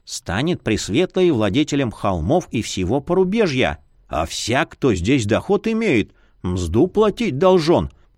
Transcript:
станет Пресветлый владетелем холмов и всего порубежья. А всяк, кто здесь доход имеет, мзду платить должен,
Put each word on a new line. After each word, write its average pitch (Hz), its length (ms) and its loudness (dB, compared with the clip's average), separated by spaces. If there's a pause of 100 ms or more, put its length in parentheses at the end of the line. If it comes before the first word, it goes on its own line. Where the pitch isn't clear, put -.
станет 135 580 -4
Пресветлый 165 680 0
владетелем 127 600 0
холмов 98 600 -2
и 123 100 -2
всего 95 380 -2
порубежья. 175 800 0 (280)
А 73 180 -2
всяк, 127 460 -4
кто 131 220 0
здесь 104 320 0
доход 113 420 -2
имеет, 220 440 0 (300)
мзду 92 460 0
платить 202 500 0
должен, 160 540 4 (260)